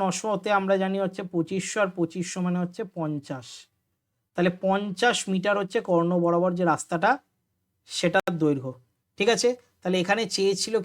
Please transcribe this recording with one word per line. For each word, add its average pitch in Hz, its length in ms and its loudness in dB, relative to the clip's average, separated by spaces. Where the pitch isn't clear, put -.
নশো 185 300 -2
হতে 202 160 -2
আমরা 190 160 2
জানি 190 280 0
হচ্ছে 190 180 -4
পঁচিশশো, 180 480 -4
আর 190 160 2
পঁচিশশো 175 500 -4
মানে 180 160 0
হচ্ছে 175 200 -6
পঞ্চাশ। 147 520 -6
তাহলে 180 160 2
পঞ্চাশ 202 520 2
মিটার 196 320 0
হচ্ছে 196 180 -4
কর্ণ 170 200 4
বরাবর 170 340 2
যে 180 60 0
রাস্তাটা, 170 460 2
সেটার 180 420 0
দৈর্ঘ্য, 135 300 0
ঠিক 202 160 2
আছে? 240 140 2
তাহলে 180 220 0
এখানে 202 240 0
চেয়েছিল 196 480 0